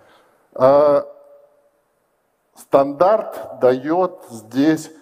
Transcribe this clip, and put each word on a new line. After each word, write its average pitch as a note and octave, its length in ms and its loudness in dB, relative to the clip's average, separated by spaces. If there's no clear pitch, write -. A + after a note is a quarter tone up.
Э, C#3+ 480 2
стандарт D3 1040 -2
даёт D3+ 720 -2
здесь B2+ 600 -4